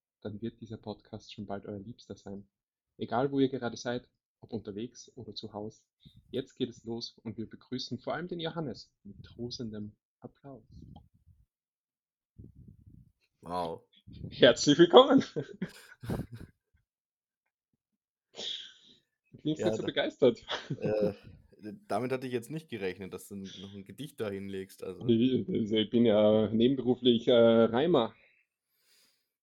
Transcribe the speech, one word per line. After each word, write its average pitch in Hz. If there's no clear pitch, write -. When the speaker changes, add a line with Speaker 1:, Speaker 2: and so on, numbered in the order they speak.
Speaker 1:
dann 104
wird 113
dieser 113
Podcast -
schon 104
bald 98
euer 104
Liebster 101
sein. 98
Egal, 123
wo 139
ihr 131
gerade 117
seid, 123
ob -
unterwegs 110
oder 107
zu -
Haus, 107
jetzt -
geht 127
es -
los 113
und 110
wir 110
begrüßen -
vor -
allem 170
den 175
Johannes 156
mit 202
tosendem 110
Applaus. 131
Speaker 2:
Wow. 85
Speaker 1:
Herzlich 143
willkommen. 262
<laughs> -
Du -
klingst 151
Speaker 2:
Ja, -
Speaker 1:
nicht -
so -
Speaker 2:
da-, -
Speaker 1:
begeistert. 143
Speaker 2:
äh, 104
damit 120
hatte 131
ich 123
jetzt 120
nicht 160
gerechnet, 95
dass -
du 101
noch 95
ein 98
Gedicht 123
da 110
hinlegst, 98
also. 92
Speaker 1:
Ich, 120
also 110
ich 107
bin 120
ja 107
nebenberuflich, 120
äh, 131
Reimer. 117